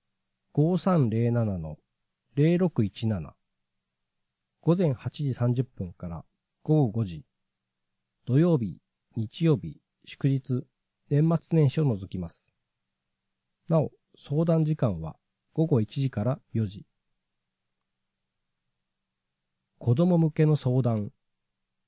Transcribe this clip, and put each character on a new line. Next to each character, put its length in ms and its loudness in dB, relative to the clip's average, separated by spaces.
五 240 2
三 320 2
零 220 0
七 260 -2
の 200 -10
零 220 4
六 280 0
一 200 -6
七。 300 -4
午 160 2
前 160 0
八 300 -8
時 100 -2
三 200 0
十 120 -2
分 260 -12
か 160 -14
ら 160 -12
午 220 2
後 60 -2
五 140 -2
時。 200 -12
土 140 2
曜 180 4
日、 200 -4
日 260 -6
曜 140 4
日、 240 -10
祝 240 -2
日、 360 -2
年 180 2
末 300 0
年 120 6
始 120 -2
を 20 2
除 240 -2
き 100 -10
ま 120 -8
す。 260 -20
な 140 2
お、 100 -4
相 300 -2
談 180 2
時 140 -2
間 240 -2
は 160 -12
午 140 0
後 160 2
一 180 -6
時 100 0
か 140 -4
ら 160 -2
四 140 0
時。 180 -12
子 160 0
供 220 2
向 140 2
け 140 2
の 100 4
相 260 0
談。 300 -2